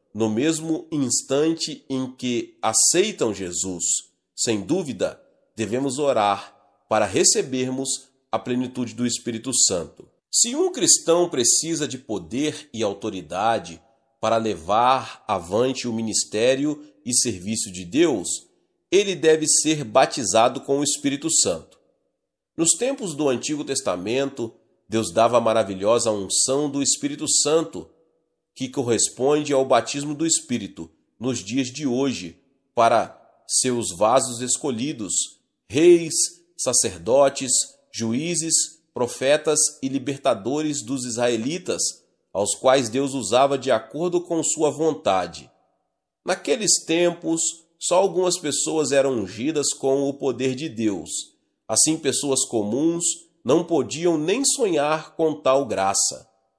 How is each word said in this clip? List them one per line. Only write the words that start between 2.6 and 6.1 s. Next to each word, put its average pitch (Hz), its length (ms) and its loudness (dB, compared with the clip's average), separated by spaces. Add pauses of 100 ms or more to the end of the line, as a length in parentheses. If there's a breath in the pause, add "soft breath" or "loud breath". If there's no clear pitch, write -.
aceitam 151 720 2
Jesus. 90 500 -6 (520)
Sem 107 240 -2
dúvida, 202 600 -4 (360)
devemos 123 420 -2
orar 113 580 2 (320)